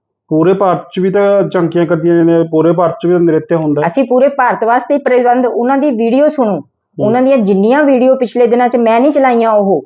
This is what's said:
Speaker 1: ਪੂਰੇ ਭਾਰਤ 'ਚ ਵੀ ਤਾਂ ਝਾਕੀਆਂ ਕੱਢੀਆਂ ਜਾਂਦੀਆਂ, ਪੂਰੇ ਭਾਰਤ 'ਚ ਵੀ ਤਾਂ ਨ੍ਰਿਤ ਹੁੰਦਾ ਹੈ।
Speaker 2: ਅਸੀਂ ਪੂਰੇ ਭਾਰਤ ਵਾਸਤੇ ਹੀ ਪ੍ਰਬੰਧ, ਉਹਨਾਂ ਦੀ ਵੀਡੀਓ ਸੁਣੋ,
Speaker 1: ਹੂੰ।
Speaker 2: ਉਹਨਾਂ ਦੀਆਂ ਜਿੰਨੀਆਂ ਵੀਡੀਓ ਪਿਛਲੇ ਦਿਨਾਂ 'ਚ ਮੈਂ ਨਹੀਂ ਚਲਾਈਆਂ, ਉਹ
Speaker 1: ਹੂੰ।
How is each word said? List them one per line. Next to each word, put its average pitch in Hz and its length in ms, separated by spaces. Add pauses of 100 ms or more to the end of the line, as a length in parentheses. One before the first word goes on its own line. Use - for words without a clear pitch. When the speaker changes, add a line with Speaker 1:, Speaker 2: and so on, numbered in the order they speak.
(300)
Speaker 1:
ਪੂਰੇ 160 240
ਭਾਰਤ 190 380
'ਚ - 80
ਵੀ 185 120
ਤਾਂ 202 320
ਝਾਕੀਆਂ 170 420
ਕੱਢੀਆਂ 170 300
ਜਾਂਦੀਆਂ, 165 300
ਪੂਰੇ 160 260
ਭਾਰਤ 165 300
'ਚ 175 40
ਵੀ 175 60
ਤਾਂ 180 80
ਨ੍ਰਿਤ 160 340
ਹੁੰਦਾ 151 280
ਹੈ। 160 60
Speaker 2:
ਅਸੀਂ 254 160
ਪੂਰੇ 254 240
ਭਾਰਤ 247 360
ਵਾਸਤੇ 247 300
ਹੀ 285 60
ਪ੍ਰਬੰਧ, 254 460
ਉਹਨਾਂ 240 320
ਦੀ 285 140
ਵੀਡੀਓ 233 360
ਸੁਣੋ, 220 320
Speaker 1:
ਹੂੰ। - 480
Speaker 2:
ਉਹਨਾਂ 240 140
ਦੀਆਂ 269 160
ਜਿੰਨੀਆਂ 214 460
ਵੀਡੀਓ 262 320
ਪਿਛਲੇ 240 320
ਦਿਨਾਂ 240 220
'ਚ 247 80
ਮੈਂ 233 240
ਨਹੀਂ 294 100
ਚਲਾਈਆਂ, 240 400
ਉਹ 208 140
Speaker 1:
ਹੂੰ। 185 200